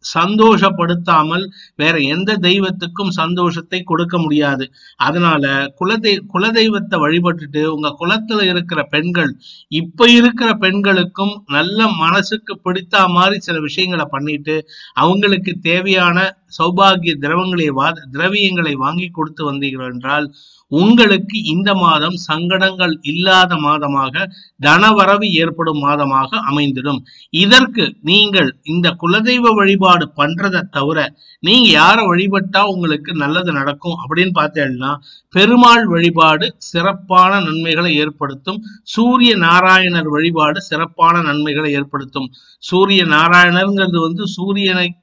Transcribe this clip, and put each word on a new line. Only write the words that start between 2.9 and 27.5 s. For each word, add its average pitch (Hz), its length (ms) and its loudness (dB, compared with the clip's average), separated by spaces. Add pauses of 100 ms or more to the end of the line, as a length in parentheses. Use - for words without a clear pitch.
சந்தோஷத்தை 175 720 -4
கொடுக்க 170 360 -4
முடியாது. 147 480 0 (300)
அதனால 156 480 0 (320)
குலதெய்-, 208 520 -2
குலதெய்வத்தை 208 720 -2
வழிபட்டுட்டு 151 680 -2
உங்க 151 340 -4
குலத்துல 214 420 -4
இருக்கிற 175 420 -2
பெண்கள், 160 480 -2 (360)
இப்ப 170 440 0
இருக்கிற 233 420 4
பெண்களுக்கும் 196 920 -2
நல்ல 185 440 -2
மனசுக்கு 185 680 -2
பிடித்த 185 480 -2
மாதிரி 180 320 2
சில 170 200 -6
விஷயங்களை 160 460 -4
பண்ணிட்டு 147 500 -6 (380)
அவங்களுக்கு 190 680 0
தேவையான 180 580 0 (320)
சௌபாகிய 180 680 0
திரவங்களை 170 500 -2
வா-, 143 300 -2 (120)
திரவியங்களை 180 640 -2
வாங்கி 151 340 -4
கொடுத்து 160 380 -8
வந்தீர்கள் 135 460 -6
என்றால் 135 360 -4 (400)
உங்களுக்கு 202 760 4
இந்த 196 320 0
மாதம் 170 400 0
சங்கடங்கள் 180 840 -2
இல்லாத 180 540 2
மாதமாக, 147 720 -2 (340)
தனவரவு 196 720 4
ஏற்படும் 165 520 -2
மாதமாக 135 540 0
அமைந்திடும். 139 680 -4 (260)
இதற்கு 214 720 2